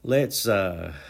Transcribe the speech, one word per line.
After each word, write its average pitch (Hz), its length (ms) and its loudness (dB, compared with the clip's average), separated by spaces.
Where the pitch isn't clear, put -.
let's, 131 440 2
uh, 90 460 0